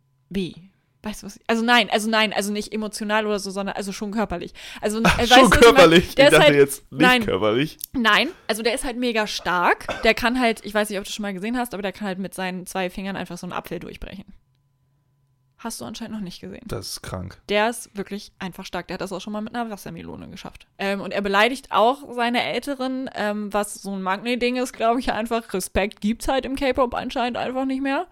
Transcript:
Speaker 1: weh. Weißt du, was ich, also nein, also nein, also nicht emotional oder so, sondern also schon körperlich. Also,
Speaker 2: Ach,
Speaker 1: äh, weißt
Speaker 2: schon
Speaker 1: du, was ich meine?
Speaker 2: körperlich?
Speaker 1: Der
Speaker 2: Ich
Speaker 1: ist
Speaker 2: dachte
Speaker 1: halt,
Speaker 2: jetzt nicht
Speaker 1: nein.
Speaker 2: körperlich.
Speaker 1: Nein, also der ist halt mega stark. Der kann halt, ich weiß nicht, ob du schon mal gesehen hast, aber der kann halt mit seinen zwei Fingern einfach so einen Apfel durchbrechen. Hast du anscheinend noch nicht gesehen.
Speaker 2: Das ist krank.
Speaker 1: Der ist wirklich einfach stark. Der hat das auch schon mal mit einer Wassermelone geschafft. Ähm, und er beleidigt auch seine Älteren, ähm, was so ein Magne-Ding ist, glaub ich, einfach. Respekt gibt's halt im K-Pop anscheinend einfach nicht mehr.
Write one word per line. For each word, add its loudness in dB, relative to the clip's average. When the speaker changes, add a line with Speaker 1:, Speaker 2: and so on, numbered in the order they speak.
Speaker 1:
weh. -4
Weißt -10
du, -18
was -16
ich, -20
also 0
nein, 4
also 0
nein, 2
also -2
nicht -6
emotional -2
oder 0
so, -8
sondern -6
also -6
schon -8
körperlich. -4
Also, -2
Speaker 2:
Ach, 4
Speaker 1:
äh, 0
weißt 8
Speaker 2:
schon 12
Speaker 1:
du, 10
was 6
ich 4
meine? 12
Speaker 2:
körperlich? 8
Speaker 1:
Der 6
Speaker 2:
Ich 8
Speaker 1:
ist 8
Speaker 2:
dachte 8
Speaker 1:
halt, 8
Speaker 2:
jetzt 4
nicht 0
Speaker 1:
nein. 6
Speaker 2:
körperlich. 0
Speaker 1:
Nein, 2
also -4
der 0
ist -4
halt -6
mega 0
stark. -2
Der 4
kann 0
halt, 0
ich -10
weiß 0
nicht, -6
ob -6
du -12
schon -8
mal -6
gesehen -4
hast, -6
aber -8
der -4
kann -10
halt -6
mit -8
seinen -8
zwei -4
Fingern -8
einfach -8
so -14
einen -10
Apfel -8
durchbrechen. -14
Hast -10
du -12
anscheinend -12
noch -8
nicht -12
gesehen. -16
Speaker 2:
Das -10
ist -12
krank. -10
Speaker 1:
Der 0
ist -12
wirklich -12
einfach -12
stark. -8
Der -8
hat -10
das -8
auch -8
schon -10
mal -6
mit -10
einer -6
Wassermelone -14
geschafft. -18
Ähm, -4
und -8
er -2
beleidigt 2
auch 2
seine -2
Älteren, -6
ähm, -4
was -2
so -10
ein -6
Magne-Ding -2
ist, -4
glaub 2
ich, -2
einfach. -4
Respekt -2
gibt's -2
halt 0
im -6
K-Pop 0
anscheinend -4
einfach -4
nicht -2
mehr. -2